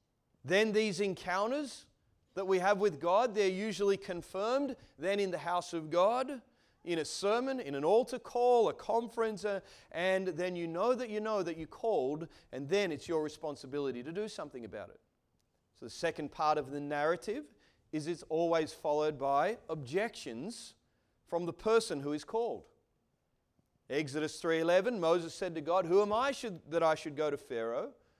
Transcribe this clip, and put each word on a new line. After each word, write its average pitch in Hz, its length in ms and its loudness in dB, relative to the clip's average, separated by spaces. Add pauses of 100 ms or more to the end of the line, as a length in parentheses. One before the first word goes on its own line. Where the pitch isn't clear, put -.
(440)
Then 202 300 4
these 208 260 2
encounters 208 840 -2 (480)
that 190 120 -4
we 190 140 4
have 196 180 4
with 185 220 2
God, 196 340 4
they're 202 140 4
usually 196 500 0
confirmed 214 800 -2 (240)
then 196 200 0
in 196 120 0
the 170 80 -4
house 170 340 -2
of 160 160 -4
God, 240 500 2 (460)
in 170 140 -2
a 151 60 -2
sermon, 247 540 0
in 139 140 -6
an 143 100 -2
altar 226 360 4
call, 240 500 4
a 139 40 0
conference, 220 720 -2
uh, 202 160 -2 (320)
and 190 360 0
then 180 280 -2
you 170 120 -4
know 185 260 2
that 240 160 -4
you 214 100 -4
know 214 220 0
that 165 160 -4
you 160 80 -10
called, 156 640 -2 (240)
and 139 180 -8
then 196 220 2
it's - 180 -8
your 160 140 2
responsibility 139 800 -6
to 147 80 -10
do 208 160 -6
something 143 380 -10
about 98 240 -10
it. 98 100 -20 (800)
So 127 80 -12
the - 20 -14
second 156 420 -4
part 151 280 2
of 135 100 -4
the 143 100 -6
narrative 156 640 -2 (480)
is 151 140 -4
it's 165 240 -6
always 165 420 2
followed 151 460 0
by 143 400 2 (100)
objections 160 1080 -6 (500)
from 170 220 -4
the 165 60 -4
person 220 480 2
who 143 120 -2
is 151 100 -4
called. 220 420 -4 (1200)
Exodus 151 500 -4
three 165 200 2
eleven, 185 400 2
Moses 170 340 2
said 180 220 -6
to 160 60 -6
God, 170 260 2
"Who 190 160 6
am 208 100 0
I 254 180 0
should, 208 280 -8 (100)
that 165 140 2
I 160 100 6
should 151 240 -6
go 151 140 0
to 143 60 -2
Pharaoh, 123 520 -4 (300)